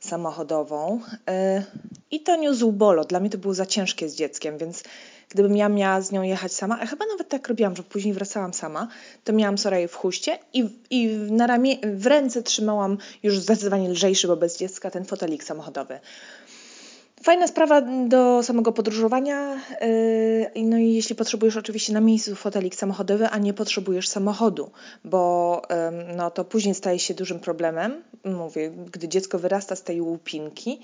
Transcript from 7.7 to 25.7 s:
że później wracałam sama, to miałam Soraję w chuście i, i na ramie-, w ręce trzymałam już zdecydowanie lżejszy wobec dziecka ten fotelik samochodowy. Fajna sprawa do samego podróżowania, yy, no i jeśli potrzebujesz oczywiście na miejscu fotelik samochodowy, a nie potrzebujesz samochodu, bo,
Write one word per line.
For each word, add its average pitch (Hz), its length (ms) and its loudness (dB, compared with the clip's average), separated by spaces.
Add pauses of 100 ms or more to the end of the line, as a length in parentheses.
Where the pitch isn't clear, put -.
że 185 60 -10
później 202 320 -4
wracałam 190 400 -6
sama, 165 340 -6 (360)
to - 80 0
miałam 208 260 2
Soraję 185 300 0
w - 60 -12
chuście - 440 -2 (140)
i, 240 160 0 (220)
i 240 160 2 (100)
na 214 300 2
ramie-, 254 320 2 (160)
w 196 120 -4
ręce 254 360 4
trzymałam 208 560 0 (240)
już 202 160 2
zdecydowanie 196 500 2
lżejszy 190 380 2
wobec 170 320 2
dziecka 185 320 -6
ten 185 140 -8
fotelik 165 400 -6
samochodowy. 143 560 -10 (1200)
Fajna 349 240 6
sprawa 302 340 4
do 247 640 4
samego 233 300 2
podróżowania, 262 880 0 (920)
yy, 226 80 -2
no 226 160 4
i 226 160 6
jeśli 226 200 0
potrzebujesz 226 420 2
oczywiście 214 360 -4
na 214 80 2
miejscu 220 360 4
fotelik 190 380 -4
samochodowy, 202 540 0
a 214 100 -2
nie 202 160 0
potrzebujesz 190 540 -2
samochodu, 202 640 0 (340)
bo, 175 580 2 (260)